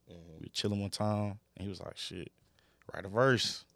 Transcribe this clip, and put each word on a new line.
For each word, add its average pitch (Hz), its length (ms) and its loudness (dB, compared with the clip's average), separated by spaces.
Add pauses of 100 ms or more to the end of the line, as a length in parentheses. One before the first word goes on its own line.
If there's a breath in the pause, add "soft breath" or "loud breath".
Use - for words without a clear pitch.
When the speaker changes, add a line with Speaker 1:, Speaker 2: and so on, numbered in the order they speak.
(100)
Speaker 1:
Mm-hmm. 82 300 -18
Speaker 2:
We - 60 -12
was - 60 -14
chilling 104 280 0
one 101 100 -2
time, 104 480 0 (180)
and - 60 -10
he 101 60 -4
was 92 120 -8
like, - 160 -12
"Shit, - 340 -8 (640 soft breath)
write 90 120 -8
a 98 40 -8
verse." 120 560 6 (120)